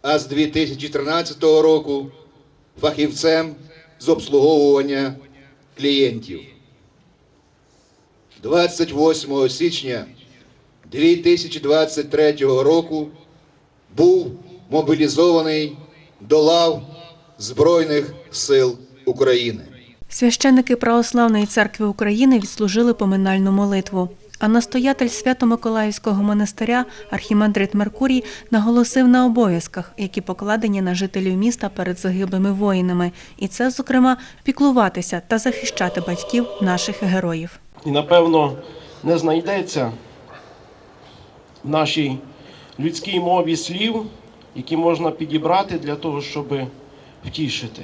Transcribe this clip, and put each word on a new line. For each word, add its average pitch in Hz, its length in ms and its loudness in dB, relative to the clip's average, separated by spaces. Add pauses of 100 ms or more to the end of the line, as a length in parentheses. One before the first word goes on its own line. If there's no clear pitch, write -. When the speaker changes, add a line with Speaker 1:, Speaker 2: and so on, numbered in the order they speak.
Speaker 1:
а 147 160 0
з - 80 -4
дві 143 200 0
тисячі 147 420 -6
тринадцятого 156 720 0
року 147 440 2 (720)
фахівцем 151 760 0 (440)
з - 100 -4
обслуговування 139 1040 2 (640)
клієнтів. 135 640 -2 (2000)
Двадцять 170 500 0
восьмого 143 560 2
січня 131 560 -4 (880)
дві 160 240 4
тисячі 170 440 0
двадцять 151 500 0
третього 139 520 2
року 156 460 0 (880)
був 175 360 4 (380)
мобілізований 156 1040 2 (440)
до 135 220 4
лав 165 400 2 (560)
Збройних 147 760 0 (160)
сил 127 480 0 (260)
України. 123 580 0 (460)
Speaker 2:
Священники 254 680 2
Православної 233 680 2
церкви 214 400 0
України 214 520 2
відслужили 214 560 0
поминальну 190 580 0
молитву. 196 560 0 (320)
А 214 80 0
настоятель 247 600 2
Свято-Миколаївського 226 1120 -2
монастиря 208 640 0 (260)
архімандрит 208 640 0
Меркурій 240 500 0 (260)
наголосив 240 580 4
на 254 180 6
обов'язках, 190 680 0
які 202 240 -6
покладені 202 640 -2
на 180 120 -2
жителів 190 420 -2
міста 214 320 0
перед 180 300 -6
загиблими 190 540 -2
воїнами. 180 600 0 (260)
І 196 100 -6
це, 247 220 -2
зокрема, 254 460 2 (260)
піклуватися 220 840 0
та 226 100 0
захищати 196 600 -4
батьків 208 460 -4 (160)
наших 185 400 -2
героїв. 175 560 -2 (280)
Speaker 3:
І, 151 40 -4
напевно, 151 680 4 (480)
не 165 140 2
знайдеться 165 760 -2 (1700)
в 135 40 -8
нашій 147 500 -2 (600)
людській 170 400 -4
мові 170 360 0
слів, 220 500 -4 (480)
які 135 220 -6
можна 165 340 0
підібрати 160 680 -2
для 147 180 -6
того, 147 260 -8
щоб 143 380 -6 (640)
втішити. 127 580 -8